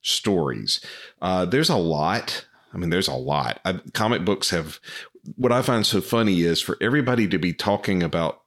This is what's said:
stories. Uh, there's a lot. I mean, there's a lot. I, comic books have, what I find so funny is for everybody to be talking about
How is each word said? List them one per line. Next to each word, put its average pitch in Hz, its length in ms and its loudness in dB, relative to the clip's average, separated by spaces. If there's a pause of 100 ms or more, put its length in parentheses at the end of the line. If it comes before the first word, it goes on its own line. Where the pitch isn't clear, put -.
stories. 69 760 0 (420)
Uh, 92 220 2
there's 139 260 2
a 151 60 2
lot. 82 680 0 (280)
I - 40 -8
mean, 87 120 -2
there's 90 180 2
a 71 60 -4
lot. 65 500 -2
I, 92 160 -4 (140)
comic 110 300 0
books 98 260 0
have, 78 300 -4 (560)
what 123 160 2
I 123 100 2
find 117 240 2
so 98 140 2
funny 104 420 2
is 82 180 2
for - 200 -2
everybody 123 480 2
to 90 100 2
be 85 140 0
talking 101 500 0
about 82 440 -2